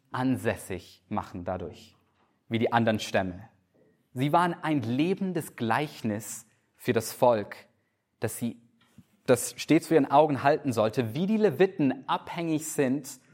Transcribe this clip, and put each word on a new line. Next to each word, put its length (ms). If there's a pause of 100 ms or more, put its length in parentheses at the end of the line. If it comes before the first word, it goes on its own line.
(120)
ansässig 960
machen 380
dadurch, 500 (540)
wie 100
die 140
anderen 260
Stämme. 480 (640)
Sie 200
waren 200 (100)
ein 180
lebendes 720
Gleichnis 920 (300)
für 180
das 200
Volk, 420 (640)
das 180
sie, 240 (640)
das 320
stets 300
vor 80
ihren 160
Augen 320
halten 300
sollte, 400
wie 140
die 100
Leviten 680
abhängig 600
sind 520 (140)